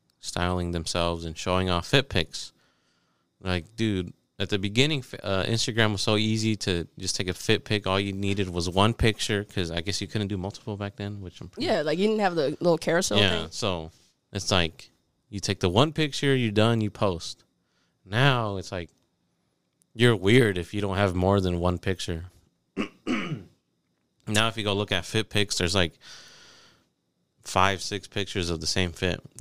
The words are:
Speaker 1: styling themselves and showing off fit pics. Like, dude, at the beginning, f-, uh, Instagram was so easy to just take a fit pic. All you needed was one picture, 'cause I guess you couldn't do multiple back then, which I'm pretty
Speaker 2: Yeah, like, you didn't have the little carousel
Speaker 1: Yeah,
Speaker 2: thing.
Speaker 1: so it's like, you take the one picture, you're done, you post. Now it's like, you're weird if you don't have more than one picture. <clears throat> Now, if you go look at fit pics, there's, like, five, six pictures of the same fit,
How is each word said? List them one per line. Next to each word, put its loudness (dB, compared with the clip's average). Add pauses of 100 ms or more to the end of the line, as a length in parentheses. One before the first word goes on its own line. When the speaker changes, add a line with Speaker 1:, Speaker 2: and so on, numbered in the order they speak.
(200)
Speaker 1:
styling -2
themselves -2
and -10
showing 0
off 0
fit 2
pics. -4 (920)
Like, -4
dude, -2 (240)
at -6
the 0
beginning, 0
f-, -14
uh, 0
Instagram 0
was -2
so 2
easy 0
to -2 (120)
just -4
take -4
a -2
fit 0
pic. -2
All 2
you -2
needed -2
was -2
one 6
picture, 0
'cause -4
I -4
guess -4
you -6
couldn't -4
do -4
multiple -8
back -8
then, -8
which -14
I'm -14
pretty -8
Speaker 2:
Yeah, 0
like, -2
you 2
didn't 0
have 2
the 2 (100)
little 4
carousel 0
Speaker 1:
Yeah, 6 (140)
Speaker 2:
thing. -10
Speaker 1:
so -4 (420)
it's -6
like, 0 (380)
you -10
take -2
the 4
one 4
picture, 0
you're 0
done, 4
you 0
post. -4 (600)
Now 0
it's -10
like, -8 (1040)
you're 6
weird 6
if -6
you -4
don't -2
have 4
more 4
than 0
one 2
picture. -4 (520)
<clears throat> -8 (1200)
Now, 2
if -6
you -4
go 0
look -2
at 0
fit -2
pics, 0
there's, 0
like, 2 (1500)
five, 2
six -6
pictures -4
of -4
the -6
same 0
fit, -2 (220)